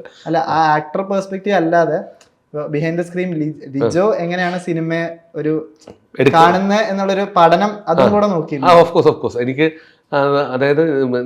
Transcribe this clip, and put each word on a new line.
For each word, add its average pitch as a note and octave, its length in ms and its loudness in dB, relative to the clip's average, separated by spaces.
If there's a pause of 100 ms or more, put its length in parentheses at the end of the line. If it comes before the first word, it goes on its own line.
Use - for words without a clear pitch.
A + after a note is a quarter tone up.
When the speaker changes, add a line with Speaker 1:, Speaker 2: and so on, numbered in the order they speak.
(260)
Speaker 1:
അല്ല, D#3+ 120 -2
ആ D3+ 380 0
ആക്ടർ F#3 260 -4
പെർസ്പെക്റ്റീവ് F#3+ 540 -4
അല്ലാതെ E3 480 0 (500)
ഇപ്പൊ D3 120 -8
behind E3 340 -4
the F3 80 -6
screen F3+ 260 -6
ലി-, D3+ 340 -6
ലിജോ C#3 460 0
എങ്ങനെയാണ് F3 460 -4
സിനിമയെ E3 560 -4 (180)
ഒരു D3+ 360 -4 (500)
Speaker 2:
എടുക്കുക. C#3 200 6
Speaker 1:
കാണുന്നത് G3 380 4
എന്നുള്ളൊരു G3 480 -2 (100)
പഠനം F3+ 340 4 (180)
അതും E3 140 2
Speaker 2:
ആ. G#3 100 4
Speaker 1:
കൂടെ G#3 140 2
നോക്കിയിരുന്നു. E3 460 0
Speaker 2:
ആ, E3+ 100 8
of E3+ 60 2
course, D3+ 200 2
of C#3 60 4
course. A2+ 260 -4
എനിക്ക്, C3+ 320 0 (420)
ആ, C#3+ 40 2 (340)
അതായത് C#3 520 0 (220)